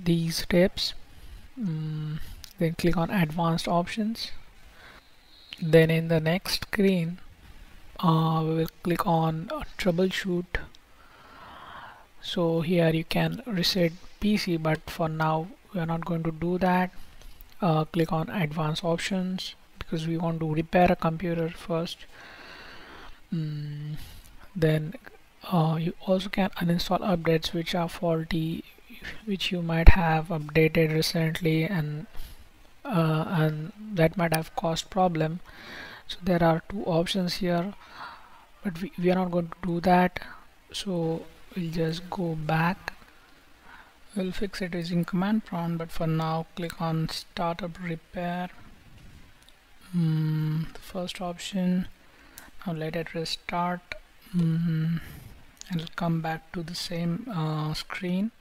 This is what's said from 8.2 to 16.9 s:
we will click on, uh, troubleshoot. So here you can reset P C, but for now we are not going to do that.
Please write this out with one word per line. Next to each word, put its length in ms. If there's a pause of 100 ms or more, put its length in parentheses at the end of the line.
we 100
will 180 (100)
click 240
on, 420
uh, 140 (140)
troubleshoot. 840 (1600)
So 380
here 300
you 160
can 420
reset 460 (260)
P 160
C, 220
but 320
for 180
now 400 (260)
we 60
are 60 (100)
not 80
going 200
to 100
do 240
that. 340 (680)